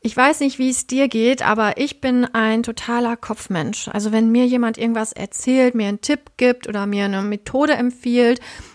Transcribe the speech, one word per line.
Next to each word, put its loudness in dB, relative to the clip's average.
Ich -4
weiß 2
nicht, -2
wie 2
es -4
dir 2
geht, 2
aber 0
ich -4
bin 2
ein 0
totaler -4
Kopfmensch. -6
Also -4
wenn 4
mir 6
jemand 0
irgendwas -2
erzählt, 0
mir 0
einen -6
Tipp -4
gibt 2
oder -4
mir -2
eine -2
Methode -2
empfiehlt, 2